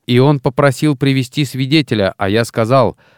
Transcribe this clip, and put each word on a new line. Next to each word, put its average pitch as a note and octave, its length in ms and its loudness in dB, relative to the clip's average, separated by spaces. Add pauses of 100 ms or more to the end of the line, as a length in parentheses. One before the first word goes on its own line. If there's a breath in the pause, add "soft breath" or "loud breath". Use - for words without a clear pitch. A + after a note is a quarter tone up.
И A#2+ 120 2
он C#3 220 2
попросил C#3+ 560 0
привести C3+ 480 -2
свидетеля, C3 720 -2
а G2+ 140 -2
я A2+ 160 0
сказал: A#2 500 0 (220 soft breath)